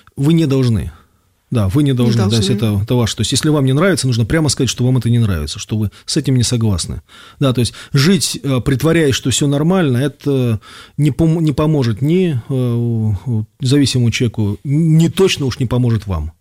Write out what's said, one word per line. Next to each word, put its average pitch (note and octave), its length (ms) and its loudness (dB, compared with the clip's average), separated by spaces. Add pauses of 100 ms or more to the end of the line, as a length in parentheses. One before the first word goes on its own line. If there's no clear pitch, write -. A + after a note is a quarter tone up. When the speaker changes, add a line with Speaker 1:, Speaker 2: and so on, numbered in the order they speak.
(160)
Speaker 1:
Вы C#3+ 180 2
не E3 120 2
должны. B2+ 460 0 (580)
Да, A2 180 4
вы A#2 140 2
не C#3+ 100 2
Speaker 2:
Не B2+ 60 0
Speaker 1:
должны, A#2 320 2
то A2 60 2
есть G#2 140 2
Speaker 2:
должны. - 40 2 (220)
Speaker 1:
это, G2+ 80 0
это B2+ 120 -4
ваше. A#2 200 0
То - 60 -2
есть G#2 100 -2
если C3+ 180 0
вам D3 160 2
не C3 80 2
нравится, D#3+ 320 2
нужно A#2+ 200 0
прямо D#3 240 0
сказать, B2+ 200 -2
что - 160 -4
вам B2+ 120 2
это A#2+ 120 0
не A#2+ 80 2
нравится, F#2 400 -2
что A2 220 -6
вы G#2+ 100 -2 (160)
с - 100 -4
этим C#3 200 0
не B2 80 2
согласны. A2 580 -2 (380)
Да, C3+ 140 2
то B2 80 -2
есть A2+ 120 -2 (180)
жить, D3+ 520 2
э, C3+ 180 -2
притворяясь, C#3+ 540 0
что - 160 -4
всё D3 160 0
нормально, D3 500 0
это C3 600 -2 (380)
не D3+ 120 2
пом-, E3 320 0
не D#3 120 0
поможет C3+ 500 0
ни, E3 360 0 (100)
э, C#3 40 -4
у-, A#2 640 -2 (100)
у-, A2 200 -4 (160)
зависимому B2+ 500 2
человеку, G#2+ 520 -2
ни D#3+ 440 2
точно F3+ 400 0
уж A#2+ 120 -6
не C3 60 -2
поможет A#2+ 400 0
вам. E2 360 -6